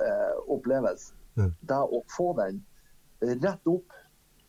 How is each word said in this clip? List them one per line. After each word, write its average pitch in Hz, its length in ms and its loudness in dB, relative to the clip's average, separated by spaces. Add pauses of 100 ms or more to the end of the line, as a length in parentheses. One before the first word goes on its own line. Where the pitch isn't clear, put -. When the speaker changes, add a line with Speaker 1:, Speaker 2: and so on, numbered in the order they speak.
Speaker 1:
eh, 101 320 2 (160)
opplevelse, 123 640 0 (240)
Speaker 2:
Mm. 95 160 2 (140)
Speaker 1:
det 135 100 0
å 123 300 0
få 175 300 -2
den 98 260 -2 (580)
rett 131 460 0
opp, 175 240 0 (580)